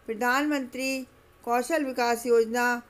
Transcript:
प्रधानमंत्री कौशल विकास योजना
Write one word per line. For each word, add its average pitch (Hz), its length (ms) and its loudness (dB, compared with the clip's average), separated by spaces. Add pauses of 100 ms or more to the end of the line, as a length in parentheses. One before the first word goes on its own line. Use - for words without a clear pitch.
प्रधानमंत्री 262 1000 -2 (360)
कौशल 247 420 0
विकास 240 400 -2
योजना 240 640 2